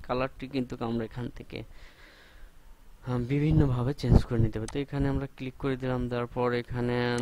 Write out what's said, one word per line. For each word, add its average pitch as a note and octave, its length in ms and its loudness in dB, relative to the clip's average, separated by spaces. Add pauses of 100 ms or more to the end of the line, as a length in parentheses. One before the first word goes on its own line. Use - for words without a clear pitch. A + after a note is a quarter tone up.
কালারটি C3 460 -2
কিন্তু B2+ 360 -4
আমরা A#2 200 0
এখান A#2+ 240 -6
থেকে, - 340 -10
আহ, - 1600 -12
বিভিন্নভাবে C#3 760 4
change - 300 6
করে A#2+ 140 0
নিতে A2 200 2
পারি। A2+ 140 -4
তো C#3 60 -2
এখানে C#3 300 0
আমরা C3+ 180 0 (100)
click C3 220 -8
করে C3+ 180 0
দিলাম, B2+ 320 -2
দেওয়ার A#2+ 180 0
পর B2 260 0
এখানে A#2+ 680 0